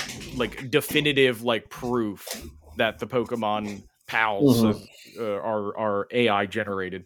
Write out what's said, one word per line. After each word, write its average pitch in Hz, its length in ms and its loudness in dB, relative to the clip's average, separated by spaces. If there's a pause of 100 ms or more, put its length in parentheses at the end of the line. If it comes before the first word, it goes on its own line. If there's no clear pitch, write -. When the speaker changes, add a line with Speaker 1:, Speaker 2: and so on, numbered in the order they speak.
(360)
Speaker 1:
like, 123 340 -4
definitive, 139 720 4
like, 120 280 0
proof 117 560 -2 (500)
that 113 220 0
the 120 80 -8
Pokemon 107 760 -2 (240)
pals 113 560 4
Speaker 2:
Mm-hmm. 110 60 6
Speaker 1:
of, 104 140 0 (360)
uh, 104 220 -4
are, 104 360 -4
are 104 360 -2
A 120 160 4
I 101 180 2
generated. 95 600 -6